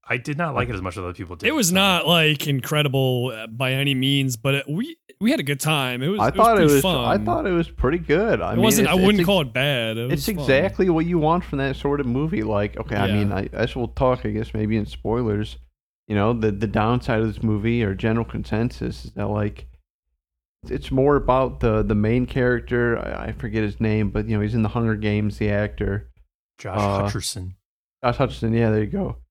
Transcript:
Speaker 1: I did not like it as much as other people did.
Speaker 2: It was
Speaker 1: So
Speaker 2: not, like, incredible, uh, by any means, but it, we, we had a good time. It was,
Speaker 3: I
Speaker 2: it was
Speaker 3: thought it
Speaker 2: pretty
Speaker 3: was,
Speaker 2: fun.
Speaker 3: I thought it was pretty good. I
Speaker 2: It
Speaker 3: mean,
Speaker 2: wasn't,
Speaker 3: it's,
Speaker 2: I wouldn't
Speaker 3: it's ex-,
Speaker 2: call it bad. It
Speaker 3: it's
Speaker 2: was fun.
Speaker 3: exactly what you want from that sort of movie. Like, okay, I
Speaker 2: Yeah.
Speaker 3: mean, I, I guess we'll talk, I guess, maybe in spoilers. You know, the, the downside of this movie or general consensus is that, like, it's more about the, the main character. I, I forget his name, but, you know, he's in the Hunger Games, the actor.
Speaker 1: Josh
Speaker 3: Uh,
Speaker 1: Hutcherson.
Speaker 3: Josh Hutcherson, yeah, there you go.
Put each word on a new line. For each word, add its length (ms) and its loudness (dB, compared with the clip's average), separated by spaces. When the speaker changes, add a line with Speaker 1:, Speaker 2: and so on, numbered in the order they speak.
Speaker 1:
I 100 -2
did 200 -6
not 160 -4
like 160 -2
it 60 -6
as 80 -6
much 140 -6
as 60 -8
other 120 -8
people 200 -12
did. 140 -4
Speaker 2:
It 60 0
was 140 2
Speaker 1:
So 60 0
Speaker 2:
not, 320 2
like, 380 2
incredible, 880 0
uh, 120 -12
by 260 -2
any 220 0
means, 420 2
but 160 0
it, 160 -2
we, 280 -4
we 120 2
had 80 2
a 40 -4
good 160 -2
time. 440 0
It 60 0
was, 100 0
Speaker 3:
I 80 4
Speaker 2:
it 80 0
was 100 6
Speaker 3:
thought 80 6
it 60 6
Speaker 2:
pretty 160 6
Speaker 3:
was, 80 6
Speaker 2:
fun. 220 2
Speaker 3:
I 40 -4
thought 220 -2
it 40 0
was 200 0
pretty 260 0
good. 420 2
I 140 -2
Speaker 2:
It 40 -2
Speaker 3:
mean, 80 4
Speaker 2:
wasn't, 220 4
Speaker 3:
it's, 40 2
Speaker 2:
I 20 2
wouldn't 220 6
Speaker 3:
it's 60 2
ex-, 40 4
Speaker 2:
call 160 2
it 100 -4
bad. 460 0
It 140 -2
Speaker 3:
it's 160 -2
Speaker 2:
was 80 -2
fun. 80 -6
Speaker 3:
exactly 480 2
what 160 2
you 100 0
want 260 2
from 140 -6
that 180 -2
sort 240 -2
of 60 -2
movie. 380 -2
Like, 340 -2
okay, 180 -6
I 120 0
Speaker 2:
Yeah. 80 0
Speaker 3:
mean, 160 2
I, 80 -2
I 80 -4
guess 280 -4
we'll 120 -4
talk, 400 0
I 20 -2
guess, 240 -6
maybe 240 0
in 80 0
spoilers. 720 -4
You 60 -4
know, 200 4
the, 180 2
the 160 -2
downside 540 2
of 120 0
this 80 -8
movie 420 0
or 120 0
general 300 0
consensus 800 -4
is 80 -14
that, 160 -4
like, 360 -4
it's 220 -8
more 240 4
about 460 0
the, 200 2
the 140 0
main 320 2
character. 720 0
I, 300 -8
I 20 -8
forget 320 -4
his 180 -4
name, 300 0
but, 160 -2
you 100 0
know, 60 0
he's 100 -2
in 80 2
the 80 2
Hunger 260 0
Games, 440 0
the 100 0
actor. 600 -2
Speaker 1:
Josh 200 -8
Speaker 3:
Uh, 300 2
Speaker 1:
Hutcherson. 460 -8
Speaker 3:
Josh 140 0
Hutcherson, 380 0
yeah, 140 4
there 120 2
you 80 0
go. 280 -4